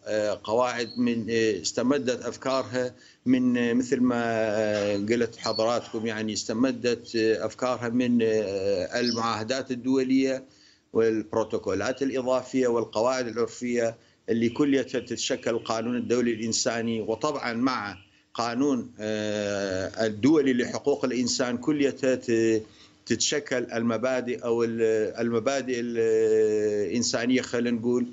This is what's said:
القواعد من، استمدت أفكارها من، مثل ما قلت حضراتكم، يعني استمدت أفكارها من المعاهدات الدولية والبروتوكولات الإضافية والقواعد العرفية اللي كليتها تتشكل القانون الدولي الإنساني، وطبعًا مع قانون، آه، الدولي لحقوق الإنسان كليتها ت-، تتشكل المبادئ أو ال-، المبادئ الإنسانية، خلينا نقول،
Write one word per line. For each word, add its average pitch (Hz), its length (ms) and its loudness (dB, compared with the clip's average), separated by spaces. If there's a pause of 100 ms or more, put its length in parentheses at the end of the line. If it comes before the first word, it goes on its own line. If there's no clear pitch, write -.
القواعد 107 800 0 (100)
من، 117 320 0
استمدت 117 960 0
أفكارها 127 680 -4 (300)
من، 123 520 2
مثل 127 220 0
ما 110 960 0
قلت 110 440 0
حضراتكم، 110 680 -2
يعني 110 280 -4
استمدت 117 840 -2
أفكارها 110 760 0
من 120 320 2
المعاهدات 110 1500 0
الدولية 131 720 0 (500)
والبروتوكولات 110 1120 0
الإضافية 127 640 0
والقواعد 117 600 0
العرفية 117 680 -2 (340)
اللي 117 200 2
كليتها 135 500 2
تتشكل 120 520 -4
القانون 113 460 -2
الدولي 120 360 2
الإنساني، 113 680 -2
وطبعًا 120 520 -2
مع 113 440 -2 (360)
قانون، 120 680 0
آه، 104 1040 -2
الدولي 131 480 4
لحقوق 123 520 0
الإنسان 123 520 -2
كليتها 131 580 0
ت-، 113 480 2 (420)
تتشكل 123 680 0
المبادئ 117 720 -2
أو 117 180 2
ال-، 110 560 2
المبادئ 120 600 0
الإنسانية، 110 1600 2
خلينا 120 380 -2
نقول، 120 340 0